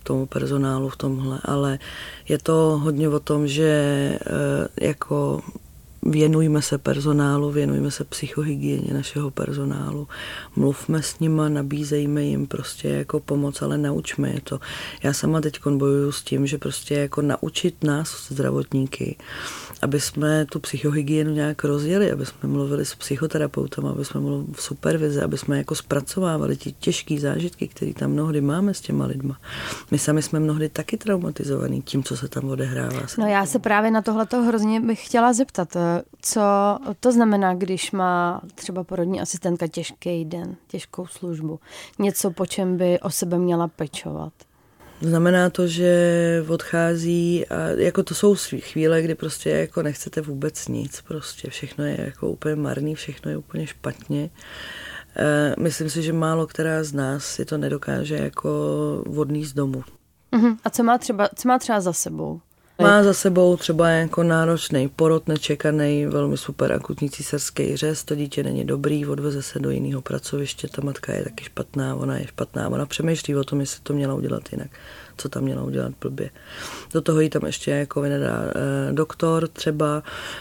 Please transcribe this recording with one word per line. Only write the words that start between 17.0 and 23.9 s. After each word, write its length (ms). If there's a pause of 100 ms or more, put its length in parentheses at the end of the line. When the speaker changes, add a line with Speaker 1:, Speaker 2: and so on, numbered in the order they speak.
Speaker 1:
naučit 640
nás 460
zdravotníky, 840 (680)
aby 180
jsme 460
tu 140
psychohygienu 720
nějak 300
rozjeli, 480
aby 140
jsme 240
mluvili 360
s 100
psychoterapeutama, 960